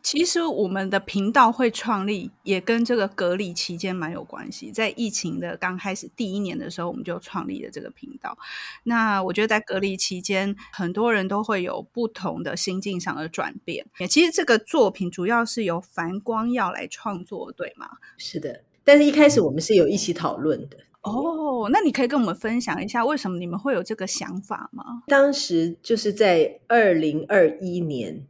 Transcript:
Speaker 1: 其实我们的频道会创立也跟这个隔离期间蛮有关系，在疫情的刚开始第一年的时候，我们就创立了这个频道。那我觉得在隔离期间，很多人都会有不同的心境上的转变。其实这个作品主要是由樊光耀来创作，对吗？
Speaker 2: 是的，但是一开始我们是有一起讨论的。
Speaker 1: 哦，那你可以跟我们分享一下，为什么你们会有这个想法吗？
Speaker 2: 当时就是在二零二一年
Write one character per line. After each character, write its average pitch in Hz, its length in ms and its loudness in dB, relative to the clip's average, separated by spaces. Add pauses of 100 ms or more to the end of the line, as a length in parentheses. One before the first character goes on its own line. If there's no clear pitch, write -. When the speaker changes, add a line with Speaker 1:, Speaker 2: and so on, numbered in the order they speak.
Speaker 1:
其 311 220 0
实 339 200 0
我 214 220 0
们 190 220 -2
的 196 120 0
频 202 300 -2
道 233 220 8
会 240 180 2
创 202 360 -2
立 220 240 -4 (140)
也 190 180 0
跟 233 200 2
这 240 140 2
个 196 120 2
隔 180 280 0
离 190 160 -4
期 170 240 -8
间 185 180 -4
蛮 165 160 -6
有 175 140 -10
关 - 260 -14
系， - 220 -14
在 226 240 -2
疫 226 140 -2
情 170 280 -6
的 170 200 -6
刚 185 180 -4
开 190 180 -6
始 - 220 -12
第 196 160 -4
一 202 60 -4
年 185 180 -4
的 170 140 -8
时 175 100 -10
候， 175 80 -4
我 180 60 -6
们 - 100 -10
就 175 140 -8
创 - 280 -10
立 95 160 -8
了 - 80 -12
这 - 120 -12
个 - 80 -14
频 - 180 -20 (140)
道。 - 160 -12 (460)
那 220 400 0
我 185 80 -4
觉 208 100 0
得 220 60 2
在 214 120 2
隔 196 180 -6
离 190 200 -2
期 180 240 -6
间， 196 340 -2 (160)
很 180 220 -4
多 233 180 2
人 190 160 0
都 202 160 -2
会 196 180 -2
有 - 300 -6
不 233 160 -2
同 175 340 -6
的 147 140 -6
心 190 240 -4
境 190 180 -6
上 170 160 -6
的 160 140 -8
转 - 260 -6 (120)
变。 - 180 -8 (240)
其 320 160 4
实 330 60 2
这 339 160 0
个 233 100 6
作 220 340 2
品 175 200 -4
主 180 160 -4
要 233 180 2
是 226 200 -4
由 170 140 -2
樊 180 420 -8
光 226 300 -2
耀 214 220 0
来 - 140 -8
创 190 360 -10
作， - 300 -12
对 - 240 -10
吗？ - 120 -16 (280)
Speaker 2:
是 - 220 -10
的， 139 240 -10 (220)
但 285 120 12
是 294 80 10
一 294 60 8
开 285 180 8
始 233 120 8
我 151 100 4
们 147 100 -2
是 214 140 2
有 160 140 8
一 202 80 2
起 175 180 -2
讨 - 240 -2
论 147 220 0 (100)
的。 - 80 -20 (240)
Speaker 1:
哦， 269 680 -2
那 359 100 6
你 302 120 2
可 254 100 0
以 240 60 2
跟 285 120 2
我 226 40 2
们 180 100 0
分 233 260 -2
享 185 220 -4
一 202 60 -6
下， 233 160 0
为 294 120 0
什 190 140 -4
么 175 80 -4
你 180 80 -6
们 175 120 -6
会 277 160 0
有 175 80 0
这 220 120 -6
个 190 120 -6
想 185 360 -6
法 - 300 -10
吗？ 240 340 -14
Speaker 2:
当 277 260 6
时 170 500 0
就 233 140 2
是 214 160 -2
在 190 540 2
二 220 260 6
零 156 360 0
二 190 200 6 (120)
一 180 200 -4
年 135 500 -6